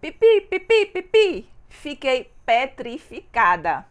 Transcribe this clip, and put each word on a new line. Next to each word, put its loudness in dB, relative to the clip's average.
Pipi, 2
pipi, 0
pipi. 0
Fiquei -6
petrificada. -2